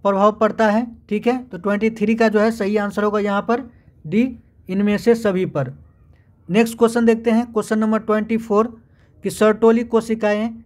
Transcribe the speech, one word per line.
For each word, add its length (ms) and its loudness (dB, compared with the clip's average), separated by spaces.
प्रभाव 300 2
पड़ता 360 0
है, 160 0
ठीक 180 -2
है। 160 0
तो 140 -16
ट्वेंटी 340 -2
थ्री 240 0
का 120 2
जो 120 2
है 120 4
सही 260 -2
आंसर 260 -2
होगा 180 0
यहाँ 220 0
पर 260 -4
डी, 180 0
इनमें 280 0
से 180 2
सभी 320 -2
पर। 260 -6
नेक्स्ट 280 0
क्वेश्चन 280 2
देखते 260 2
हैं, 220 0
क्वेश्चन 260 -2
नंबर 220 0
ट्वेंटी 380 -2
फ़ोर 380 -2
कि 80 -4
सर्टोली 540 4
कोशिकाएं 640 -2